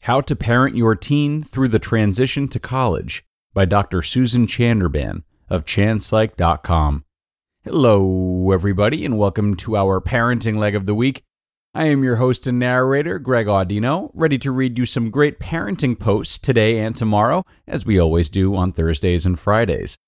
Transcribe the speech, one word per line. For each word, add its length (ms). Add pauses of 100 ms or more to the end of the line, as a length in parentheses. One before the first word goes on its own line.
How 180
to 160
Parent 400
Your 180
Teen 480
Through 260
the 100
Transition 720
to 120
College, 640 (300)
by 100
Doctor 380
Susan 440
Chanderban 760 (260)
of 160
chan 360
psych 360
dot 260
com. 440 (560)
Hello, 880
everybody, 500
and 140
welcome 400
to 220
our 200
parenting 600
leg 160
of 100
the 100
week. 280 (500)
I 140
am 180
your 120
host 300
and 120
narrator, 600
Greg 280
Audino, 680
ready 280
to 120
read 240
you 80
some 240
great 320
parenting 580
posts 380
today 440
and 140
tomorrow, 520 (200)
as 200
we 120
always 300
do 280
on 160
Thursdays 520
and 140
Fridays. 580 (120)